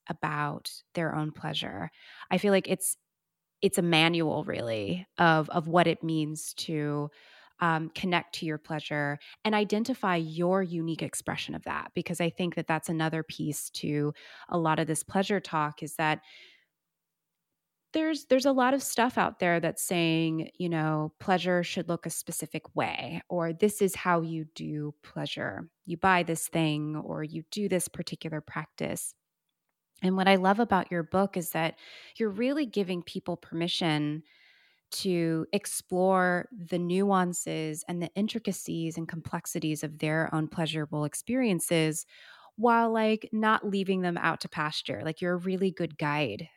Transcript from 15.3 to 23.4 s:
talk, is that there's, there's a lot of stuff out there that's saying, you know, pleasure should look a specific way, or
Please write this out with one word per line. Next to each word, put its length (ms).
talk, 440
is 120
that 260
there's, 320
there's 180
a 80
lot 220
of 80
stuff 340
out 220
there 220
that's 220
saying, 760
you 100
know, 520
pleasure 440
should 240
look 160
a 60
specific 680
way, 540
or 240